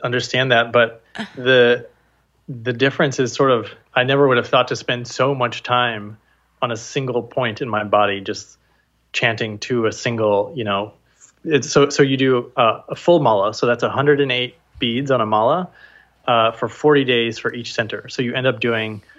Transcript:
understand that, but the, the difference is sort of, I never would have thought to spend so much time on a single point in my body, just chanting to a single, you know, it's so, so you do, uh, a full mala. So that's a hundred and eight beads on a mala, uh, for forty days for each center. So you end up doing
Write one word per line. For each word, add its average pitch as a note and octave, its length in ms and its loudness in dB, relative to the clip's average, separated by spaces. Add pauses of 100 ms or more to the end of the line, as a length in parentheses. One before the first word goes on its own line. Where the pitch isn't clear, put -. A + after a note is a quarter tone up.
understand B2+ 480 -2
that, A#2 220 4
but A#2 280 2 (360)
the, B2 500 4 (600)
the B2 240 -6
difference C3+ 440 0
is B2+ 140 0
sort C3+ 200 2
of, A2+ 180 0 (240)
I B2+ 100 2
never C#3 240 4
would B2+ 80 2
have A#2 120 0
thought B2+ 220 2
to B2 60 -4
spend A#2+ 320 -6
so C3+ 260 0
much B2 300 -4
time A2+ 540 -2 (440)
on B2 100 -2
a A#2 40 -4
single B2 480 -4
point A#2 380 -4
in C3 80 -6
my G#2+ 160 -2
body, G2+ 340 2
just G2 380 -10 (560)
chanting A2+ 460 -2
to A#2+ 260 -2
a A2 80 -2
single, A2 600 0
you A2+ 120 -8
know, G2+ 260 -4 (540)
it's D3 260 0
so, C#3+ 180 4
so - 140 2
you C3+ 140 2
do, B2+ 400 0
uh, A#2 320 2
a D3 60 -8
full F3 260 4
mala. G#2+ 320 2
So - 140 -2
that's A#2+ 160 0
a A2+ 60 0
hundred C#3 300 2
and C3+ 140 0
eight B2 220 -4 (220)
beads B2+ 320 -2
on B2+ 120 2
a G#2+ 40 0
mala, A#2+ 440 0 (580)
uh, A2+ 240 4
for A#2 160 -6
forty C#3+ 380 2
days A#2 340 0
for - 140 -4
each A#2+ 200 -10
center. A2 360 -6
So - 120 -6
you A#2+ 140 -4
end C3 120 -2
up A#2+ 120 0
doing A2 420 -4 (180)